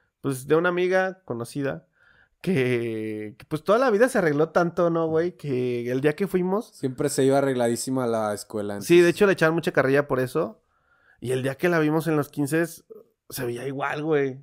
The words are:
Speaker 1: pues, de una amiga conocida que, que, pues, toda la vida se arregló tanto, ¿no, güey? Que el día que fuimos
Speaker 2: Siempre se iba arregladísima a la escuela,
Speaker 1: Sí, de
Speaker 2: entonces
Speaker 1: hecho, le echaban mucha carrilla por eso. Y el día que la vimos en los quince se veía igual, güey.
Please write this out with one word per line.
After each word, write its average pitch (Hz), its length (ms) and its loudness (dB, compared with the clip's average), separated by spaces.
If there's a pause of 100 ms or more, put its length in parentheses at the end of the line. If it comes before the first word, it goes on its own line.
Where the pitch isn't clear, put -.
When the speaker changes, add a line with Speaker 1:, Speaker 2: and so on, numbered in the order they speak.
(220)
Speaker 1:
pues, 135 240 -6
de 147 100 2
una 175 140 2
amiga 185 560 0
conocida 135 600 -6 (540)
que, 113 960 -2
que, - 100 -20
pues, - 160 -6
toda 214 160 2
la 262 120 2
vida 220 180 4
se 247 80 -4
arregló 160 320 2
tanto, 170 400 0
¿no, 165 200 0
güey? 165 280 -2
Que 123 540 -4
el 135 100 -2
día 151 160 2
que 196 100 -2
fuimos 185 480 -2
Speaker 2:
Siempre 139 360 -4
se 135 140 2
iba 135 120 4
arregladísima 127 680 0
a - 20 -2
la 110 260 -2
escuela, 101 480 -8
Speaker 1:
Sí, 175 140 4
de 175 60 10
Speaker 2:
entonces 170 160 6
Speaker 1:
hecho, 202 100 4
le 190 80 6
echaban 160 200 2
mucha 165 180 -2
carrilla 139 360 2
por 135 100 -2
eso. 156 440 -4 (580)
Y 120 120 -4
el 131 100 -2
día 135 140 -4
que 180 120 0
la 175 100 2
vimos 156 280 0
en 160 100 2
los 143 140 -2
quince 147 360 0
se - 760 -14
veía 120 240 -6
igual, 139 340 -6
güey. 139 400 0